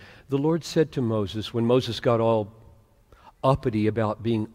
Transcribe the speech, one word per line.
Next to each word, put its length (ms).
The 100
Lord 240
said 300
to 80
Moses, 520
when 100
Moses 360
got 200
all 320
uppity 420
about 380
being 320